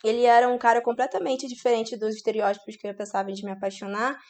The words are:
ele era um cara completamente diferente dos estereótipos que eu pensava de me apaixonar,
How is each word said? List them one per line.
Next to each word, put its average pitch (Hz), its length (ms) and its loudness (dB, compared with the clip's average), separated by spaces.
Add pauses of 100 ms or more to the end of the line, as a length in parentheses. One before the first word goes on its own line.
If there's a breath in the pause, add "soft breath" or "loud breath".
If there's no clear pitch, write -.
ele 233 200 2
era 240 240 8
um 247 100 0
cara 240 240 4
completamente 262 640 -2
diferente 240 500 -2
dos 214 180 -4
estereótipos 214 640 -2
que - 120 -12
eu 202 80 -8
pensava 196 360 -4
de 202 120 -10
me 202 80 -8
apaixonar, 202 640 -6 (120)